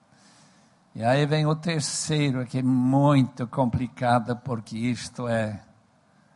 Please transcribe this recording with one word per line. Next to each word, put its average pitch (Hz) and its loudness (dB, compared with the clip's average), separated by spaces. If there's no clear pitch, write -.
E 110 -10
aí 135 4
vem 151 2
o 156 0
terceiro, 151 -2
que 123 -6
é 131 -2
muito 131 2
complicado, 123 -2
porque 113 -8
isto 120 -6
é: 110 -2